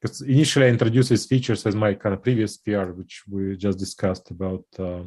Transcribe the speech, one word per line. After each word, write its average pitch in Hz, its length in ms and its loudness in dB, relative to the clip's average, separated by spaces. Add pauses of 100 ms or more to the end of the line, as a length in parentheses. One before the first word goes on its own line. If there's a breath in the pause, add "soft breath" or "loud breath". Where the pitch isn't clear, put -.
Cause - 220 -8
initially 139 440 4
I 123 40 8
introduced 120 400 2
these 113 160 2
features 127 400 0
as 104 100 0
my 107 180 2
kind 98 200 -2
of 92 80 -6
previous 110 340 0
P - 180 -6
R, 95 180 -2
which 90 360 -16
we 98 280 -4
just 95 220 -2
discussed 95 520 -6
about, 92 340 -8 (140)
uh 90 280 -8